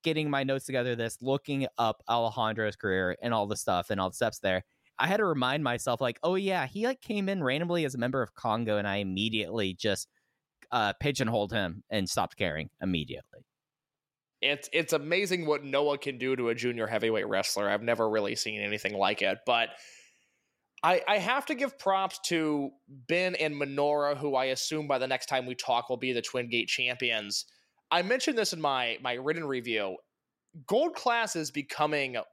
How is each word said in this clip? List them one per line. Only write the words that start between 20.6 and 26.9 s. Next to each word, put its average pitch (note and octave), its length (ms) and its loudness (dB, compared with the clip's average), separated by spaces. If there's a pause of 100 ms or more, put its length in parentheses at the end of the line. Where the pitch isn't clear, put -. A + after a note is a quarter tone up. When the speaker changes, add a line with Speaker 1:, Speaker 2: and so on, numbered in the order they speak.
Speaker 2:
I, F3 240 6
I G#3 100 4
have A#3+ 300 0
to D#4 80 0
give C4 240 -4
props F#3+ 480 0
to D3+ 420 0 (180)
Ben E3+ 460 0
and D3+ 220 0
Minoura, C#3+ 600 2
who C#3 200 -2
I C3 100 4
assume D3 420 -2
by C3+ 120 2
the C3 80 0
next C3 180 0
time B2+ 220 -2
we B2 80 -6
talk A#2+ 340 0
will B2 80 0
be B2+ 160 -2
the A#2 80 0
Twin B2 280 -4
Gate A#2 180 0
champions. A#2+ 800 -2 (440)